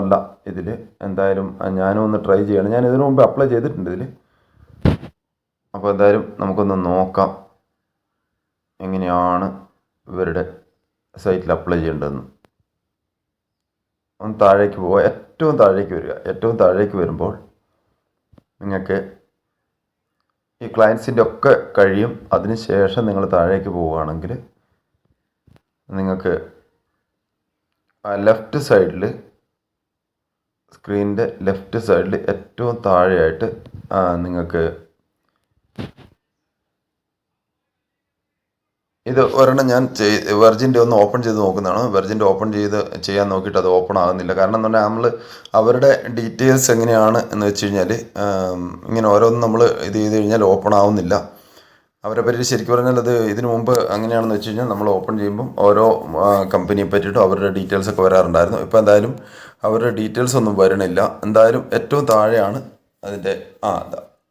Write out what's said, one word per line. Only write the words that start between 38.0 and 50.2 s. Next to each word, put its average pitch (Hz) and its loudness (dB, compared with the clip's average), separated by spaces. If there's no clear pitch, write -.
ഇത് 127 0
ഒരെണ്ണം 131 4
ഞാൻ 127 0
ചെയ്-, 104 0
വെർജിൻ്റെ 113 4
ഒന്ന് 117 4
ഓപ്പൺ 104 2
ചെയ്ത് 113 -2
നോക്കുന്നതാണ്. 101 0
വെർജിൻ്റെ 98 -2
ഓപ്പൺ 98 0
ചെയ്ത് 104 -4
ചെയ്യാൻ 101 -2
നോക്കിയിട്ട് 98 -2
അത് 90 0
ഓപ്പൺ 92 2
ആകുന്നില്ല. 90 0
കാരണം 95 2
എന്ന് 110 0
പറഞ്ഞാൽ 110 2
നമ്മൾ 113 0
അവരുടെ 123 4
ഡീറ്റെയിൽസ് 127 2
എങ്ങനെയാണ് 113 2
എന്ന് 104 -2
വെച്ച് 104 -2
കഴിഞ്ഞാൽ, 98 0
ആം, 92 -6
ഇങ്ങനെ 113 0
ഓരോന്നും 113 4
നമ്മൾ 113 2
ഇത് 101 0
ചെയ്ത് 107 0
കഴിഞ്ഞാൽ 107 2